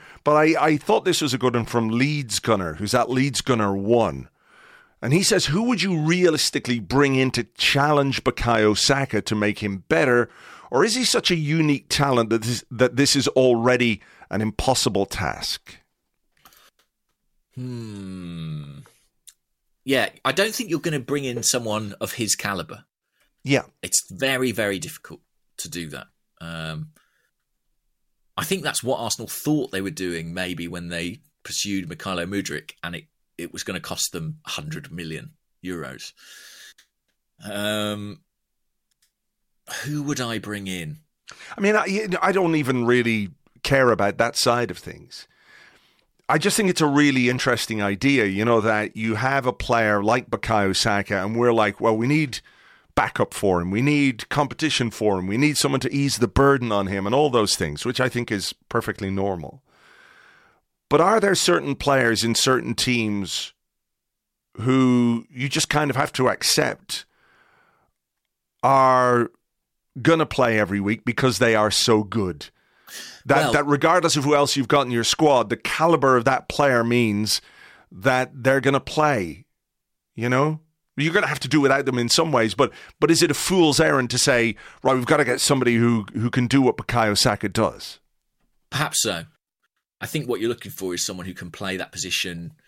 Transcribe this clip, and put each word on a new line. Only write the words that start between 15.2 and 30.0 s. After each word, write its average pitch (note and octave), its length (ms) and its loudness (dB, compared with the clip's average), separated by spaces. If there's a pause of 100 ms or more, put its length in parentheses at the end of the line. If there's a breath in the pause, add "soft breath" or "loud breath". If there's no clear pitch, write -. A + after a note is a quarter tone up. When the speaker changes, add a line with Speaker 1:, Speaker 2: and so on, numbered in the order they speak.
Speaker 2:
Hmm. F#2 1200 -12 (1040 soft breath)
Yeah, C3 260 0 (140)
I C3 80 0
don't G#3 240 0
think A3 140 -6
you're D#3+ 100 -2
gonna D3+ 200 -4
bring C#3 260 -4
in A#2+ 180 -6
someone G#2+ 580 -2
of G#2 120 -6
his G#2+ 220 -2
caliber. F#2+ 500 -6 (580)
Speaker 1:
Yeah. C3+ 200 0 (200)
Speaker 2:
It's - 160 -2 (120)
very, C3 400 -2
very G2+ 280 -2
difficult - 420 -14 (360)
to - 120 -12
do E2 200 -8
that. C#2 180 -16 (340)
Um, D#2+ 480 -10 (1500)
I - 80 -4
think E3 200 -4
that's C#3+ 200 -4
what B2+ 160 -2
Arsenal A2+ 280 -8
thought - 440 -2
they F#2+ 100 -4
were G2 100 -6
doing E2+ 420 -6